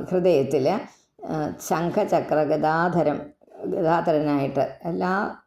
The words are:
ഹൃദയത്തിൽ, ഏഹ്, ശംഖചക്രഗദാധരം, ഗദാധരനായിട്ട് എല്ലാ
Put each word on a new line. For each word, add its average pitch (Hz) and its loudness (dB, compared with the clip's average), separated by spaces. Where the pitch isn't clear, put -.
ഹൃദയത്തിൽ, 151 2
ഏഹ്, - -6
ശംഖചക്രഗദാധരം, 156 0
ഗദാധരനായിട്ട് 151 0
എല്ലാ 185 -2